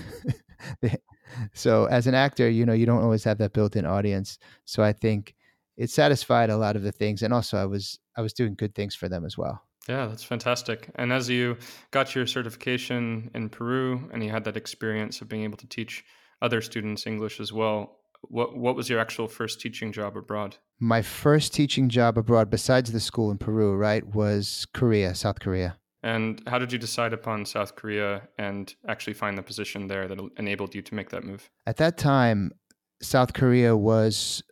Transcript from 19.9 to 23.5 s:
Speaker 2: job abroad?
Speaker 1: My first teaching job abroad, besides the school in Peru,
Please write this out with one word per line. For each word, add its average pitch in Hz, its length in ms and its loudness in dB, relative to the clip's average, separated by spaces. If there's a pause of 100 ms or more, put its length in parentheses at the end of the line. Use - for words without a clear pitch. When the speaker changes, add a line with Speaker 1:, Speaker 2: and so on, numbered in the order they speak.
Speaker 2:
job 101 240 -8
abroad? 101 400 -6 (240)
Speaker 1:
My 113 220 4
first - 520 2
teaching 135 360 4
job 117 280 4
abroad, 110 320 4
besides 123 440 2
the 113 80 0
school 107 300 0
in 101 60 -2
Peru, 107 380 2